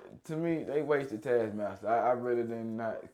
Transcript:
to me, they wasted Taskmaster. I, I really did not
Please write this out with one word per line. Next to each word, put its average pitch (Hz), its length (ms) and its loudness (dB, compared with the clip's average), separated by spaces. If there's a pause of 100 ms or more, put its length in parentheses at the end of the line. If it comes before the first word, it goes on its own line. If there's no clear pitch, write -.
(260)
to 160 120 -6
me, 165 260 0
they 143 200 0
wasted 135 400 0
Taskmaster. 104 640 0
I, 117 200 4
I - 20 6
really 120 320 2
did 117 220 -4
not 113 320 -4 (160)